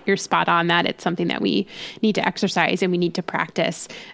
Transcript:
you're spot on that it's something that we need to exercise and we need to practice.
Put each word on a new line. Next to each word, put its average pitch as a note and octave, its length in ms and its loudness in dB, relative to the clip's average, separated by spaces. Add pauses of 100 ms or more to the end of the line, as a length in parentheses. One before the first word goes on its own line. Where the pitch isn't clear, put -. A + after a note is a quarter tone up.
you're G3 100 4
spot - 320 0
on E3+ 200 4
that E3+ 180 2
it's - 180 -6
something E3+ 260 0
that - 120 -2
we G3 240 0 (380)
need G#3+ 100 4
to - 140 0
exercise F3+ 560 0
and F3+ 80 2
we F3+ 80 2
need F3 160 0
to F3+ 80 -2
practice. - 640 -4 (260)